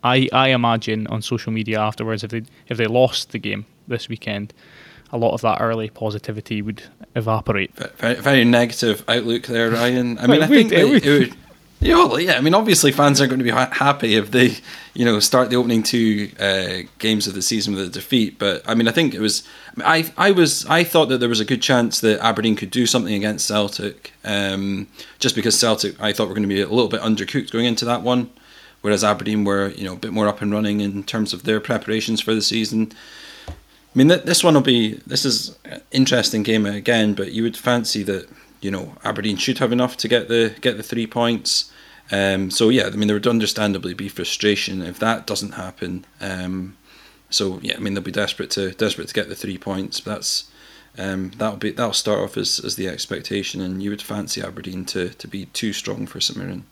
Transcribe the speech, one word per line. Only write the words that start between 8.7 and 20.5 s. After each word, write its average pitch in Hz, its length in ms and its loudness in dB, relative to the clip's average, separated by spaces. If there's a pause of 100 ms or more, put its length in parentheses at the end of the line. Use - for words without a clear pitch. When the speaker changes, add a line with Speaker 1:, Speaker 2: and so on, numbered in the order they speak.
Speaker 2:
outlook 117 400 0
there, 117 240 0
Ryan. 120 480 0
I 120 80 0
Speaker 1:
Well, - 40 6
Speaker 2:
mean, - 120 6
I - 40 4
Speaker 1:
it - 20 0
would, 285 80 8
Speaker 2:
think 226 160 6
Speaker 1:
it - 40 4
Speaker 2:
that 156 120 6
Speaker 1:
would. 254 180 6
Speaker 2:
it 143 120 6
would, 123 180 2 (440)
yeah, - 160 4
well, 156 240 4
yeah, 175 160 2
I 123 40 0
mean, 156 140 4
obviously 196 380 4
fans 143 280 4
aren't 135 100 4
gonna 131 140 0
be 120 60 2
ha-, 127 220 2
happy 135 420 2
if 101 160 2
they, 123 240 6 (400)
you 120 100 0
know, 110 160 4
start 127 300 2
the 123 60 0
opening 117 260 2
two, 110 560 0
uh, 95 400 -2 (200)
games 107 280 0
of 98 80 -8
the 92 80 -6
season 104 320 -2
with 95 120 -4
a 87 40 -10
defeat. 110 480 -2
But, 101 280 -2
I 113 80 -2
mean, 113 120 4
I 113 60 2
think 160 220 2
it - 60 -8
was, 107 220 -2 (360)
I, 160 380 2
I 196 140 4
was, 175 360 4